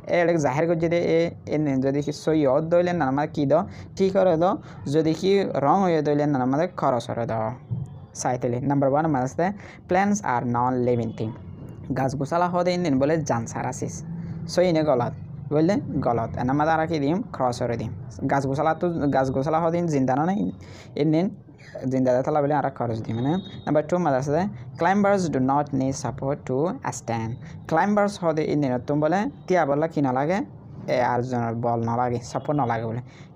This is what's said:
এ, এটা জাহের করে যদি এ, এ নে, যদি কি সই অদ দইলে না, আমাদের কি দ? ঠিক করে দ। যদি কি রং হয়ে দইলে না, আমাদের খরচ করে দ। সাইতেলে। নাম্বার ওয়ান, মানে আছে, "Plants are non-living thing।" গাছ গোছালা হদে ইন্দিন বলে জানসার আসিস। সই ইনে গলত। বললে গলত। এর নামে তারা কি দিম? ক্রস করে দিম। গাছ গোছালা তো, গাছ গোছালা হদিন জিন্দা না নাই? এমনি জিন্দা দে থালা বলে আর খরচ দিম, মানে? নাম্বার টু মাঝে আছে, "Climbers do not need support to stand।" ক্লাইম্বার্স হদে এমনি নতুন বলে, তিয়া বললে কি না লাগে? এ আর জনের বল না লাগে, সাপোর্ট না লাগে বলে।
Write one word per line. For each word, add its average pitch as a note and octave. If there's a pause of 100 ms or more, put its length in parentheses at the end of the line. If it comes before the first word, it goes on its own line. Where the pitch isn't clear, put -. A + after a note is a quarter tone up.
এ, F3
এটা E3+
জাহের D3+
করে E3+
যদি E3
এ, E3 (160)
এ -
নে, D3
যদি C#3
কি C#3+
সই D#3
অদ C#3+
দইলে F3
না, E3+
আমাদের C#3+
কি D3
দ? C#3 (440)
ঠিক F#3+
করে F#3
দ। F3+ (340)
যদি D#3
কি F#3+
রং D3
হয়ে E3
দইলে D3
না, D3
আমাদের C3+
খরচ B2+
করে A#2
দ। A2 (840)
সাইতেলে। B2
নাম্বার C#3
ওয়ান, D3
মানে C3+
আছে, E3+ (360)
"Plants G3+
are B2
non-living A#2+
thing।" A2 (680)
গাছ C3
গোছালা E3+
হদে F3+
ইন্দিন E3+
বলে D3+
জানসার B2
আসিস। - (440)
সই F3+
ইনে D#3+
গলত। B2+ (240)
বললে D#3+ (220)
গলত। A#2
এর A#2+
নামে C#3+
তারা D#3+
কি E3
দিম? D3+ (100)
ক্রস B2
করে A#2+
দিম। A2 (380)
গাছ C#3
গোছালা D3+
তো, D#3+
গাছ C#3+
গোছালা C#3
হদিন E3+
জিন্দা C3
না D3+
নাই? F#3+ (440)
এমনি D#3 (580)
জিন্দা B2+
দে B2+
থালা D3+
বলে C#3+
আর C#3
খরচ A#2+
দিম, A2+
মানে? B2+
নাম্বার D3+
টু F3+
মাঝে D#3
আছে, D3 (300)
"Climbers G3
do C3+
not C3+
need C3+
support C3+
to B2+ (360)
stand।" A2+ (340)
ক্লাইম্বার্স G3+
হদে D#3
এমনি D3
নতুন B2+
বলে, F#3 (160)
তিয়া F3
বললে D3
কি D#3+
না C3
লাগে? D3 (480)
এ B2+
আর B2
জনের A#2+
বল A#2
না A#2
লাগে, B2
সাপোর্ট D3
না B2+
লাগে A#2
বলে। A2+ (360)